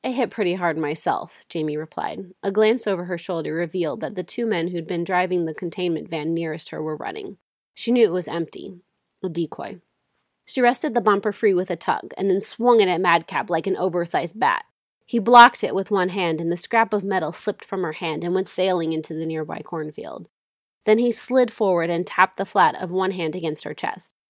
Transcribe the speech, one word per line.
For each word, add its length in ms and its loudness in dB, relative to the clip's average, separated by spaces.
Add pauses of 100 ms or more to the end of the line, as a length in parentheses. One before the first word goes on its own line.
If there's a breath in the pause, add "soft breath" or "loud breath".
"I 80 -4
hit 200 -2
pretty 240 0
hard 220 -2
myself," 680 -4
Jamie 300 -4
replied. 560 -10 (100)
A 80 -2
glance 360 2
over 180 -2
her 120 -4
shoulder 360 -4
revealed 480 -2
that 140 -8
the 80 -6
two 220 -4
men 240 0
who'd 180 -6
been 180 -4
driving 400 0
the 80 -6
containment 560 -4
van 240 -4
nearest 380 -6
her 120 -8
were 140 -6
running. 400 -10 (360)
She 180 -4
knew 120 6
it 80 4
was 160 -2
empty. 540 -8 (420)
A 60 -4
decoy. 500 -6 (640)
She 160 -6
wrested 340 2
the 80 2
bumper 300 2
free 220 2
with 160 0
a 80 -2
tug 400 -4
and 120 0
then 120 2
swung 400 4
it 80 4
at 100 2
Madcap 500 2
like 180 0
an 100 0
oversized 600 -2
bat. 280 0 (400)
He 140 0
blocked 440 10
it 120 -2
with 160 -2
one 180 2
hand, 320 -2
and 100 -2
the 60 -2
scrap 360 2
of 100 0
metal 280 -2
slipped 320 -6
from 200 -4
her 100 -4
hand 300 -6
and 100 -2
went 140 0
sailing 460 2
into 200 -6
the 120 -6
nearby 360 -6
cornfield. 680 -10 (580)
Then 120 6
he 140 2
slid 400 2
forward 380 0
and 180 -2
tapped 300 2
the 80 -4
flat 300 4
of 160 -8
one 200 0
hand 240 -4
against 300 -6
her 80 -8
chest. 420 -8 (140)